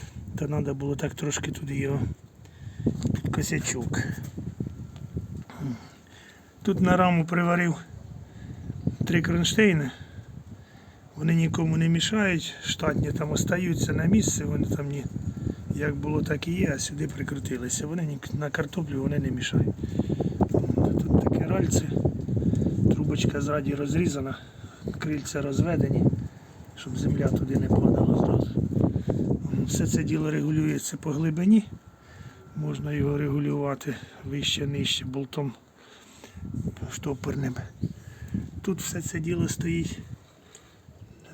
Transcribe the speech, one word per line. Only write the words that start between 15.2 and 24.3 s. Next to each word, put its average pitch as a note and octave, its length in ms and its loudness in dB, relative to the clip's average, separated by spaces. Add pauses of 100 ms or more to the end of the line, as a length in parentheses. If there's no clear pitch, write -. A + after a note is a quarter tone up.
як C#3+ 220 -2
було, D3 260 0
так D3+ 260 -2
і E3+ 40 0
є, F3+ 240 2
а - 20 -4
сюди D3 300 -4
прикрутилися, C3 800 -4
вони E3+ 160 -2
ні, D3 160 -2 (140)
на C#3+ 180 -2
картоплю D3 520 -2
вони C#3+ 160 2
не C3 120 0
мішають. - 440 2 (1000)
Тут - 500 4
таке - 200 2
ральце, - 440 2 (1040)
трубочка D3 500 2
ззаді C#3+ 340 0
розрізана, C#3+ 640 0 (600)